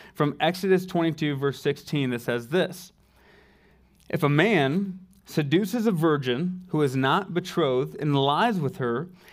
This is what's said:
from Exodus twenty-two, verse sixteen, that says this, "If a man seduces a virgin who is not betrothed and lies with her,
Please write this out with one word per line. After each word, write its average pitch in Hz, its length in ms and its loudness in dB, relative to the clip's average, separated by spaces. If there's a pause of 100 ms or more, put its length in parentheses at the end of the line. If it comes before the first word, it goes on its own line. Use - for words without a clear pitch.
(140)
from 147 260 0
Exodus 185 460 2
twenty-two, 156 500 -2
verse 139 260 -2
sixteen, 143 500 -2
that 117 100 -4
says 120 260 -4
this, - 460 -4 (1160)
"If - 140 -2
a 143 60 2
man 175 720 2 (260)
seduces 185 600 0
a 226 60 4
virgin 156 800 0
who 156 120 0
is 135 140 0
not 143 380 0
betrothed 151 680 0
and 147 160 0
lies 160 440 2
with 135 180 -4
her, 127 320 -2 (240)